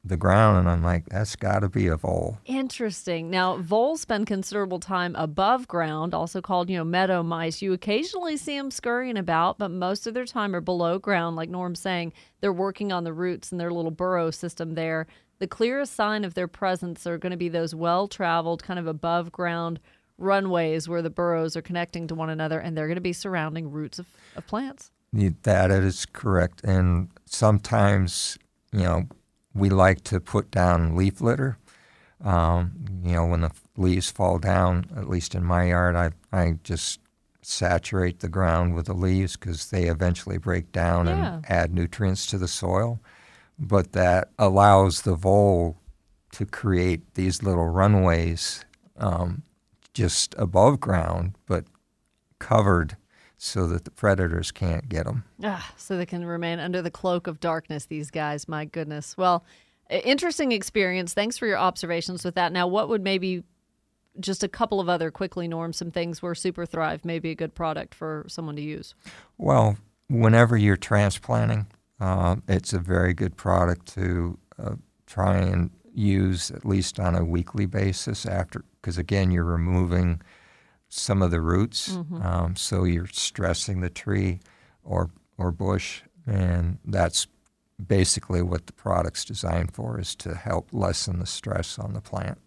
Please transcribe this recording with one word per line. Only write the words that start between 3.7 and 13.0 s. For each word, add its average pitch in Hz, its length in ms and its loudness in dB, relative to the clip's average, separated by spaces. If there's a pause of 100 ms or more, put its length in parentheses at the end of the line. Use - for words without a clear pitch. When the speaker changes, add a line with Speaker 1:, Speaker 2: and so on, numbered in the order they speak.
Speaker 2:
spend 214 260 -2
considerable 190 520 -4
time 180 360 -4
above 190 520 0
ground, 160 480 -2
also 170 260 -4
called, 180 280 0
you 185 80 -2
know, 165 60 -2
meadow 180 380 2
mice. 165 400 -4
You 190 120 -2
occasionally 302 640 -4
see 285 200 -6
'em 277 140 -6
scurrying 240 460 -4
about, 170 420 0
but 196 100 -4
most 180 380 -4
of 220 80 -8
their 247 100 -4
time 208 300 -4
are 175 60 -2
below 170 380 0
ground. 170 360 -2
Like 165 140 -6
Norm's 180 300 -6
saying, 175 340 -4 (280)
they're 196 120 2
working 190 380 -4
on 175 120 -2